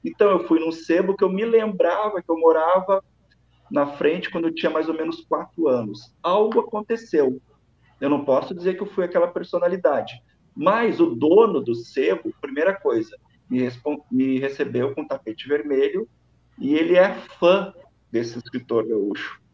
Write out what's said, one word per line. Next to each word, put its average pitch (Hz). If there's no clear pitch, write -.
Então, 104
eu -
fui 160
num 165
sebo 185
que -
eu 185
me 190
lembrava 208
que -
eu 165
morava 175
na 143
frente 156
quando 170
eu 160
tinha 170
mais 156
ou 160
menos 160
quatro -
anos. 120
Algo 220
aconteceu. 208
Eu 139
não 143
posso 135
dizer 180
que 190
eu 196
fui 185
aquela 175
personalidade, 175
mas 196
o 160
dono 165
do 120
sebo, 160
primeira 147
coisa, 120
me 127
respon-, 127
me 131
recebeu 135
com 151
tapete 123
vermelho 147
e 139
ele 165
é 190
fã 190
desse 117
escritor 120
gaúcho. 101